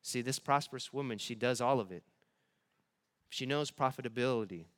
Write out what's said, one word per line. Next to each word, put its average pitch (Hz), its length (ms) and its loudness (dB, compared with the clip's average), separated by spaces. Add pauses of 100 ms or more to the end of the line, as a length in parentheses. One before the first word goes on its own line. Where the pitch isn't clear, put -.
See, 123 200 -2
this 131 160 -2
prosperous 139 540 0
woman, 135 260 -2
she 120 160 -6
does 120 260 2
all 123 200 4
of 95 100 -4
it. 87 140 -10 (1200)
She - 160 -6
knows 143 280 0
profitability. 120 920 0 (120)